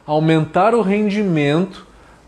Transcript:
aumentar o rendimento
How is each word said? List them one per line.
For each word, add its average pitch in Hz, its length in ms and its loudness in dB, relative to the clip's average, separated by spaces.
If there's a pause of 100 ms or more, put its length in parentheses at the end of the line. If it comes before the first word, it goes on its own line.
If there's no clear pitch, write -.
aumentar 160 640 0
o 233 80 2
rendimento 190 1040 -2 (440)